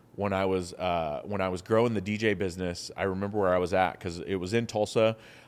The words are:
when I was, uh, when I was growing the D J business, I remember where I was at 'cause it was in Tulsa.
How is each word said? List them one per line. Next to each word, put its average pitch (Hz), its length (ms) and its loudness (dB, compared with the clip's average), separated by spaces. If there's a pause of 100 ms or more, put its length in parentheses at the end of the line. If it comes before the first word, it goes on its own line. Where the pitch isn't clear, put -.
(160)
when 98 180 -2
I 95 120 2
was, 92 280 0
uh, 82 520 -2
when 101 160 -4
I 95 80 0
was 92 120 -4
growing 113 320 4
the 104 80 0
D 104 160 -2
J 107 180 2
business, 90 600 -4
I 87 80 -2
remember 98 360 -2
where 92 140 4
I 90 40 4
was 90 160 2
at 92 260 2
'cause 87 200 -8
it 90 160 -4
was 92 180 -4
in 117 140 2
Tulsa. 110 480 2 (320)